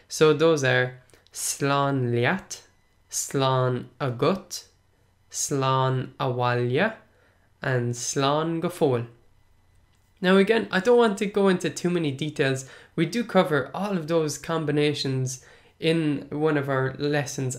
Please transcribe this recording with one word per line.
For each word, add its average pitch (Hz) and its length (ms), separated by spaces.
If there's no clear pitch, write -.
So 156 260
those 156 300
are 127 380
slán 139 760
leat, 123 500
slán 127 760
agat, 139 680
slán 131 760
abhaile, 123 760
and 123 340
slán 151 680
go 175 80
fóill. 127 380
Now 185 160
again, 202 320
I 180 100
don't 240 180
want 226 200
to 214 80
go 202 220
into 180 240
too - 180
many 170 220
details. 135 540
We 165 120
do 226 160
cover 175 500
all 196 240
of 160 100
those 160 300
combinations 147 1040
in 160 500
one 151 280
of 135 120
our 131 300
lessons 139 600